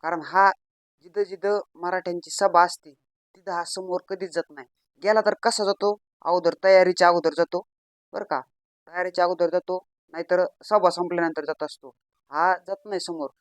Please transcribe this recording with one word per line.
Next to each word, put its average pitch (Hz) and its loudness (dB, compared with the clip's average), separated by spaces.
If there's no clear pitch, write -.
कारण 165 -6
हा 190 4
जिथं 180 -6
जिथं 196 -2
मराठ्यांची 175 -6
सभा 175 4
असते, 160 -4
तिथं 190 -12
हा 175 -4
समोर 180 -8
कधीच 185 -10
जात 165 -6
नाही. 139 -20
गेला 214 4
तर 208 2
कसा 220 0
जातो, 202 -2
अगोदर 170 2
तयारीच्या 185 6
अगोदर 170 4
जातो 175 -2
बरं 208 -8
का, 135 -6
तयारीच्या 180 -4
अगोदर 175 0
जातो, 180 -4
नाहीतर 175 -2
सभा 196 2
संपल्यानंतर 170 -4
जात 156 -8
असतो, 139 -14
हा 175 0
जात 196 -8
नाही 202 -6
समोर. 160 -10